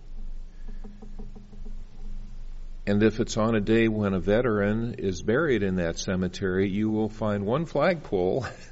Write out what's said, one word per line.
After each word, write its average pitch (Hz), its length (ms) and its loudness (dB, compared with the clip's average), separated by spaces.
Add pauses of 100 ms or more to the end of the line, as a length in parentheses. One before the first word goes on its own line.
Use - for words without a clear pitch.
(3000)
and 104 160 4
if 110 160 4
it's - 180 0
on 113 180 4
a 107 60 4
day 113 260 4
when 107 260 2
a 92 60 2
veteran 107 800 2
is 90 240 -2
buried 120 420 2
in 92 120 2
that 82 240 0
cemetery, 92 720 0
you 104 200 2
will 107 200 2
find 104 360 -2
one 139 200 2
flagpole 139 800 2 (240)